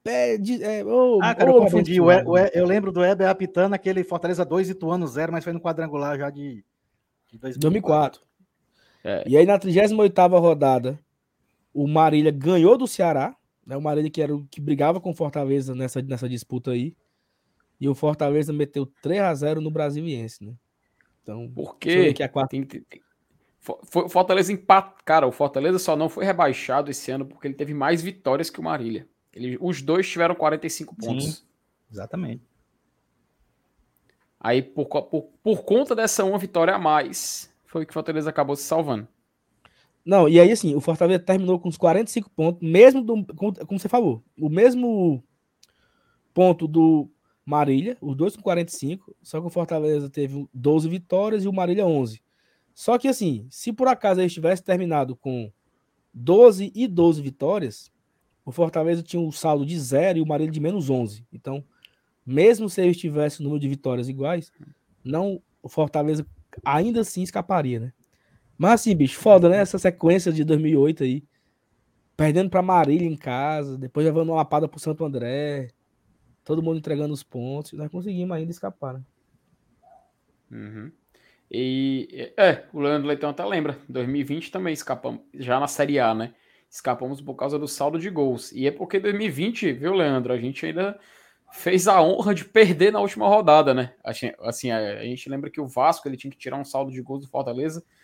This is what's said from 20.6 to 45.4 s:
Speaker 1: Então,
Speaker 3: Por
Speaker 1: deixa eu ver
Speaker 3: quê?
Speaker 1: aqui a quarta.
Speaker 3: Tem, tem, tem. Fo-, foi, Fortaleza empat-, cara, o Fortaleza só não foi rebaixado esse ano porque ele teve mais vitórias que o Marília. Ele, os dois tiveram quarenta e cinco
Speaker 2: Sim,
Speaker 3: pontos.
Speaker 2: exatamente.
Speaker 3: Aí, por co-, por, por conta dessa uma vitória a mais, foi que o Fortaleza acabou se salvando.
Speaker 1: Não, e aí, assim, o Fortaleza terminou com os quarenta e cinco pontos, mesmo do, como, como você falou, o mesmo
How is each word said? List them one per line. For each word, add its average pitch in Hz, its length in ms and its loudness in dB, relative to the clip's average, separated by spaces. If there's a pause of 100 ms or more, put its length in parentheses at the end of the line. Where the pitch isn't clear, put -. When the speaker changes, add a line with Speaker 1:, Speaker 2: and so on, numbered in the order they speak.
Speaker 1:
Então, 120 280 -14
Speaker 3:
Por 135 300 -12
Speaker 1:
deixa 175 180 2
eu 185 40 8
ver 165 60 4
Speaker 3:
quê? - 20 4
Speaker 1:
aqui 139 140 -4
a 123 40 -4
quarta. 135 220 -4
Speaker 3:
Tem, 135 120 -6
tem, - 200 -14
tem. - 180 -20 (580)
Fo-, - 260 -14
foi, 175 260 -2
Fortaleza 185 420 2
empat-, 190 500 2
cara, 156 240 4
o 123 60 0
Fortaleza 143 460 0
só 165 180 -2
não 160 140 -2
foi - 160 -6
rebaixado 147 640 0
esse - 200 -10
ano 135 140 -8
porque - 240 -12
ele 135 60 -8
teve 147 180 -8
mais 151 300 -2
vitórias 165 480 -4
que - 100 -16
o - 20 -10
Marília. 131 460 -6 (240)
Ele, 127 280 -10
os 175 200 -6
dois 165 280 0
tiveram 170 260 0
quarenta 156 320 -2
e 156 40 -8
cinco - 280 -14
Speaker 2:
Sim, 110 80 -12
Speaker 3:
pontos. 135 400 -8 (420)
Speaker 2:
exatamente. 120 540 -12 (2000)
Speaker 3:
Aí, 120 200 0
por 135 260 -6
co-, - 180 -4
por, - 260 -6 (100)
por 214 220 0
conta 254 320 2
dessa 220 300 0
uma 196 120 0
vitória 180 380 0
a 196 60 -4
mais, - 680 -2 (160)
foi 160 220 -8
que - 60 -20
o - 20 -16
Fortaleza 156 340 -4
acabou 143 280 -2
se 143 80 -10
salvando. 143 420 -2 (960)
Speaker 1:
Não, 175 240 6
e 165 120 10
aí, 180 100 10
assim, 196 240 0
o 143 60 0
Fortaleza 175 420 0
terminou 185 380 0
com 180 80 -6
os 156 80 -6
quarenta 185 340 2
e - 20 -12
cinco 220 160 -4
pontos, 170 320 -2
mesmo 226 420 8
do, 220 220 -2 (120)
como, 196 180 -4 (120)
como 196 120 -6
você 190 100 -6
falou, 170 360 0 (120)
o 151 120 -4
mesmo 208 760 2 (1120)